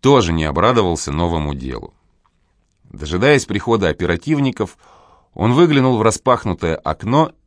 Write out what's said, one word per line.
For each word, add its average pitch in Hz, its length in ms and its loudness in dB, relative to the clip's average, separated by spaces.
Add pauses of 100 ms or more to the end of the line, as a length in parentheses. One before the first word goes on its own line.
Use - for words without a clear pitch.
тоже 120 320 4
не 80 100 0
обрадовался 87 680 0
новому 78 440 -2
делу. 65 400 -12 (880)
Дожидаясь 104 640 0
прихода 101 420 -2
оперативников, 101 880 -2 (560)
он 113 220 0
выглянул 139 420 4
в 110 60 0
распахнутое 107 720 0
окно 120 560 -2 (140)